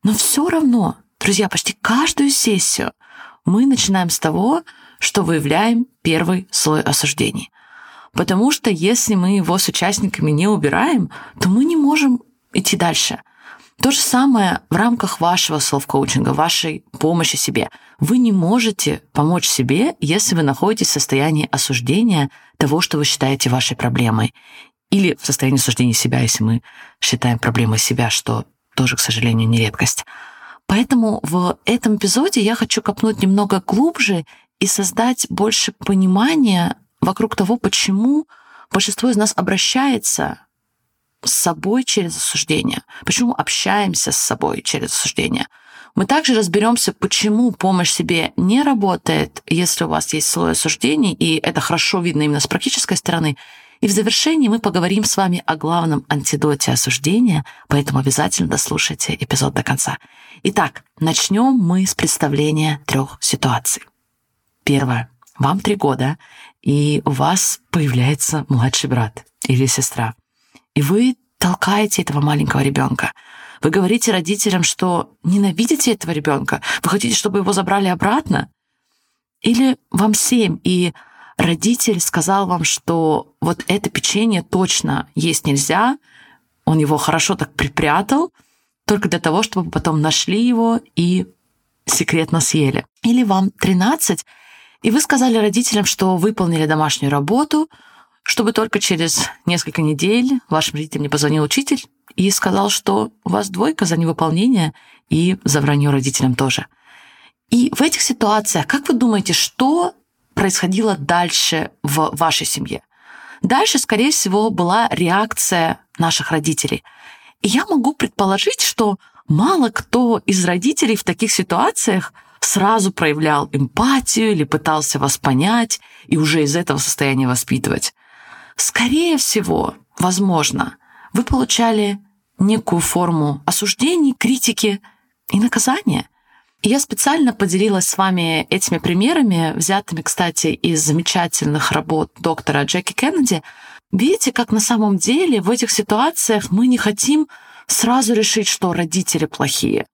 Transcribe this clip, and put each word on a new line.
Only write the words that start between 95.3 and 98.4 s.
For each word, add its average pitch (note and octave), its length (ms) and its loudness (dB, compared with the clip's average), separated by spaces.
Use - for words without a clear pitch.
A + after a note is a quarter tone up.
родителям, G#3+ 480 2
что F#3 320 0
выполнили E3+ 500 0
домашнюю D3+ 440 0
работу, B3 580 0
чтобы A#3 300 -2